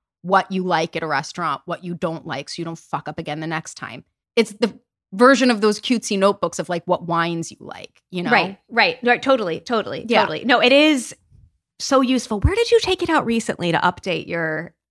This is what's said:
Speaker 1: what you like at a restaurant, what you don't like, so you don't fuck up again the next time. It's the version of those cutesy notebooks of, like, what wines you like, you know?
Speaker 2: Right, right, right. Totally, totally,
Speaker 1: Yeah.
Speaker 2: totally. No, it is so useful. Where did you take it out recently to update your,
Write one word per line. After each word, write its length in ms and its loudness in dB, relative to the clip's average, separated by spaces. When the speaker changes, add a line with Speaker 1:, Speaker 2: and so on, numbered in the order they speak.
Speaker 1:
what 280 0
you 140 -4
like 320 -2
at 80 -4
a 40 -6
restaurant, 580 -4
what 180 -8
you 100 -8
don't 320 -6
like, 220 -8
so 140 -12
you 20 -6
don't 160 -10
fuck 300 -8
up 100 -12
again 220 -8
the 60 -8
next 260 -8
time. 320 -16
It's 160 2
the 260 -4
version 400 6
of 80 0
those 220 0
cutesy 360 -2
notebooks 420 0
of, 100 -6
like, 160 -4
what 180 0
wines 480 -2
you 80 -20
like, 500 -18
you 140 -6
know? 80 0
Speaker 2:
Right, 260 2
right, 340 2
right. 180 2
Totally, 380 0
totally, 480 -4
Speaker 1:
Yeah. 140 4
Speaker 2:
totally. 240 -2
No, 160 4
it 100 6
is 420 4
so 200 2
useful. 400 0
Where 160 2
did 160 0
you 80 6
take 240 -2
it 60 -4
out 160 2
recently 480 -2
to 60 2
update 480 -2
your, 460 -6